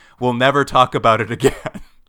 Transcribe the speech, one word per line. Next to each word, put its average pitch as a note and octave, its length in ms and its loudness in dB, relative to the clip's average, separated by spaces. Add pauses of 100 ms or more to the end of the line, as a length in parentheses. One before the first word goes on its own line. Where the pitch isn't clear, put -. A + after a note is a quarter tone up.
(180)
We'll B2 140 -2
never C3+ 320 2
talk B2+ 320 2
about A2+ 240 2
it G#2+ 100 -6
again." C3 240 0 (200)
<laughs> - 60 -16 (280)